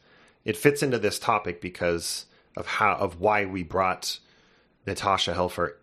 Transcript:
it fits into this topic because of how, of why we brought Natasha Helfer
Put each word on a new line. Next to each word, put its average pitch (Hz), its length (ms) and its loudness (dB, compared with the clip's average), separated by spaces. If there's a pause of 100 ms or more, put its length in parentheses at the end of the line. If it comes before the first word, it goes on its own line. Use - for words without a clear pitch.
(440)
it 110 140 -2
fits 143 240 4
into 131 160 0
this 101 220 0
topic 101 420 0
because 87 640 -2 (320)
of 90 80 -8
how, 104 300 2
of 85 240 -2
why 104 260 2
we 95 180 -4
brought 90 540 -2 (680)
Natasha 98 460 0
Helfer 87 500 -2